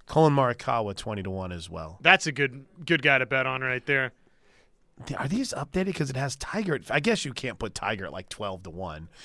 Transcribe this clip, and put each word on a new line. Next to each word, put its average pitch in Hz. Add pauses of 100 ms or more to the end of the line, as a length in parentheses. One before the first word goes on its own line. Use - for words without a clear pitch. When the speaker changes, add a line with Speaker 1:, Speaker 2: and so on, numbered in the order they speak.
Speaker 1:
Colin 156
Morikawa, 120
twenty 104
to 92
one 92
as 85
well. 82
Speaker 2:
That's 180
a 156
good, 135 (180)
good 156
guy 143
to 127
bet 131
on 131
right 127
there. 135 (1040)
Speaker 1:
Are -
these 233
updated? 185
'Cause 143
it 131
has 135
Tiger 190
at, -
I 147
guess 208
you 135
can't 117
put 104
Tiger 98
at, 73
like, 92
twelve 95
to 85
one. 82 (160)